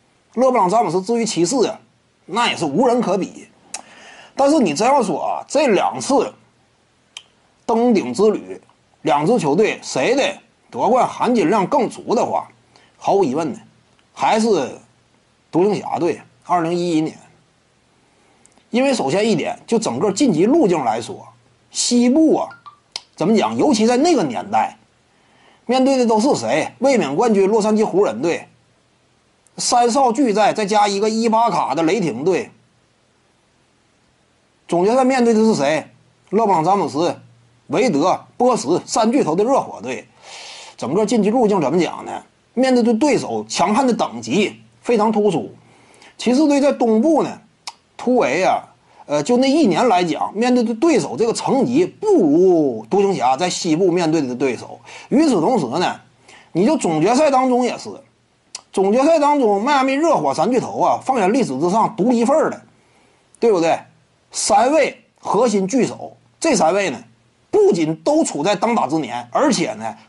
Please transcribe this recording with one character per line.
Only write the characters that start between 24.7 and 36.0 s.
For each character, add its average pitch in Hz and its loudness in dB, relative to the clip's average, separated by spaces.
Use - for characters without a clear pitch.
面 254 2
对 269 2
的 254 2
都 220 2
是 233 2
谁？ 123 -4
卫 262 2
冕 143 -2
冠 226 2
军 196 2
洛 214 2
杉 214 0
矶 214 2
湖 196 0
人 113 -4
队， 156 -4
三 240 2
少 247 2
巨 233 0
在， 208 2
再 214 -4
加 208 2
一 196 -4
个 214 0
伊 220 -2
巴 226 2
卡 135 -2
的 160 0
雷 190 0
霆 139 -4
队。 156 -2
总 175 0
决 226 2
赛 269 2
面 254 2
对 233 4
的 214 2
是 220 4
谁？ 143 -2